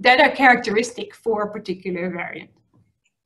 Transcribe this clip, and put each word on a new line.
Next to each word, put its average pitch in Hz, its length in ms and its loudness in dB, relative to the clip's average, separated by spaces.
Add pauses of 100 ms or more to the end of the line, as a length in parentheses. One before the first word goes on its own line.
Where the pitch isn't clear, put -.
that 247 180 4
are 277 120 6
characteristic 240 840 0
for 214 280 -4
a 208 100 -8
particular 185 580 -8
variant. 165 400 -12 (760)